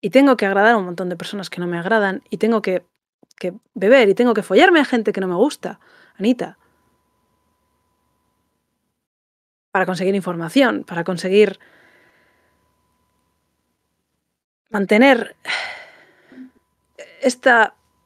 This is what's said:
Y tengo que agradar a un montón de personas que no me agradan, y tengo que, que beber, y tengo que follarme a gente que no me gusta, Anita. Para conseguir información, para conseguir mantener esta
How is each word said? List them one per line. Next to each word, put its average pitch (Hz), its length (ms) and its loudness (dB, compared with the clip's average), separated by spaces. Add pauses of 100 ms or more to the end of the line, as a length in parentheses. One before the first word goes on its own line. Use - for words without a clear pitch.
Y 190 100 -6
tengo 269 260 4
que 214 80 -4
agradar 202 300 2
a - 20 2
un 190 80 -2
montón 180 240 -8
de 180 80 -8
personas 180 320 -12
que - 120 -12
no 175 60 -6
me 175 120 -6
agradan, 196 500 -2
y 208 80 -10
tengo 220 240 -2
que, 185 240 -4 (520)
que 180 180 -10 (180)
beber, 220 380 4
y 190 40 2
tengo 240 200 2
que 208 80 -2
follarme 320 380 4
a 269 40 2
gente 220 280 -2
que 190 100 -6
no 185 60 -4
me 175 60 -4
gusta, 208 460 -4 (380)
Anita. 190 400 -4 (3250)
Para 185 140 0
conseguir 185 280 -4
información, 185 680 -2
para 170 200 -8
conseguir 190 540 -2 (3000)
mantener 214 680 2 (1900)
esta 247 520 2 (320)